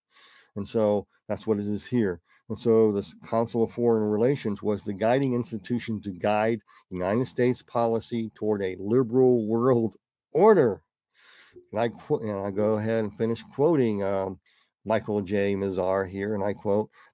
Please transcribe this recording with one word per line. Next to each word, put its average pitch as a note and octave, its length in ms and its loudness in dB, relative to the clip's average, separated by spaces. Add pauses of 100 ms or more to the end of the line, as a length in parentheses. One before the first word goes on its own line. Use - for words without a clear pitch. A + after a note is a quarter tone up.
(560)
And G2+ 120 -8
so G#2 400 0 (200)
that's G#2 180 -6
what G#2 140 0
it G#2 80 -4
is G#2 180 -6
here. G2+ 360 -2 (280)
And A2 80 -8
so A2 340 4
the G2+ 140 -2 (220)
Council A#2 340 -2
of G#2 100 0
Foreign A2+ 380 0
Relations A2 540 -2
was G#2 200 -2
the G#2 100 -6
guiding B2 400 0
institution A#2 680 -6
to G#2 100 -10
guide G#2+ 500 0 (280)
United G2 380 -2
States B2 340 0
policy A2+ 720 -2
toward G#2+ 300 -2
a F#2 160 -4
liberal A#2+ 680 2
world A#2 500 2 (360)
order. D#3 480 6 (880)
And G#2 100 -2
I A#2+ 80 0
qu-, B2+ 320 -4
and G#2 180 -6
I G2+ 120 -4
go G#2+ 260 2
ahead A2 260 0
and G2+ 120 -8
finish A2+ 280 -4 (100)
quoting, C3 480 2
um, F#2+ 380 -2 (480)
Michael G#2 340 0
J. G2+ 340 0
Mazar F#2+ 520 0
here, G2 280 -4
and G2 80 -4
I G2+ 100 -2
quote, G#2 380 -2 (220)